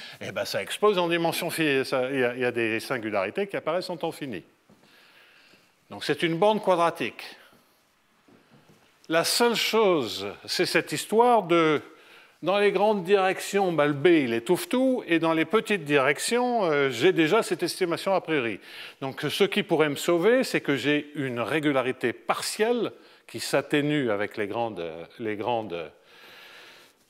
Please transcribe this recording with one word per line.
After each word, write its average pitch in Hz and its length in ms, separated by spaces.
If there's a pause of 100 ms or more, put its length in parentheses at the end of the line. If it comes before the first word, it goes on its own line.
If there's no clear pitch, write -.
(220)
et 110 100
ben 101 140
ça 104 160
explose 202 340
en 175 120
dimension 170 420
finie, 139 340
ça, 131 260
il 139 100
y 123 40
a, 120 100
il 127 60
y 123 60
a 123 60
des 113 280
singularités 110 680
qui 180 100
apparaissent 170 340
en 170 80
temps 165 140
fini. 123 300 (1500)
Donc 101 140
c'est - 180
une 165 160
borne 208 240
quadratique. 165 600 (1900)
La 165 140
seule 233 320
chose, 147 680 (200)
c'est - 180
cette - 280
histoire 226 500
de, 160 400 (600)
dans 185 160
les 202 140
grandes 202 320
directions, 190 680
ben, 147 140
le 147 60
B, 139 140
il 147 260
étouffe 139 360
tout, 254 380
et 165 120
dans 165 160
les 160 100
petites 208 400
directions, 190 800
euh, 143 240
j'ai 131 240
déjà 165 300
cette 180 200
estimation 175 520
a 175 80
priori. 117 380 (420)
Donc 135 200
ce 151 220
qui 190 180
pourrait 156 280
me 135 60
sauver, 202 460
c'est - 200
que 143 140
j'ai 143 400
une 127 240
régularité 131 720
partielle 214 800 (340)
qui - 140
s'atténue 143 680
avec 101 280
les 104 80
grandes, 107 380 (340)
les 107 180
grandes, 101 540 (1200)